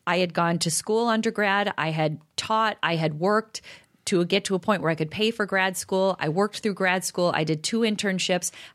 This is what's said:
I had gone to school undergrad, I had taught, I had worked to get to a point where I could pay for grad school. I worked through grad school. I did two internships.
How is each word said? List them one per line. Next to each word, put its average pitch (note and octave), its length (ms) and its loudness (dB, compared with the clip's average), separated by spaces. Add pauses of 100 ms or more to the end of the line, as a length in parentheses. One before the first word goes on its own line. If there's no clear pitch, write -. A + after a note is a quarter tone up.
I F3 120 2
had F3 160 0
gone E3+ 260 2
to E3+ 100 -2
school A3 360 0
undergrad, G#3 720 0
I D#3+ 120 0
had D#3 280 0 (180)
taught, A3 460 0
I E3 140 0
had D#3 240 0
worked G#3 400 0 (460)
to E3+ 180 2
get F#3+ 200 0
to G3 100 -2
a F#3 40 2
point G3 240 0
where D#3 80 2
I D#3+ 40 2
could D#3 160 -4
pay G#3+ 200 0
for A3 160 -2
grad F#3+ 300 0
school. F#3+ 420 0
I D3 100 -2
worked G3 320 0
through G#3 140 -2
grad F#3 300 0
school. F3 300 0
I D#3 100 0
did D#3 180 -2
two A3+ 180 0
internships. F#3+ 720 0 (240)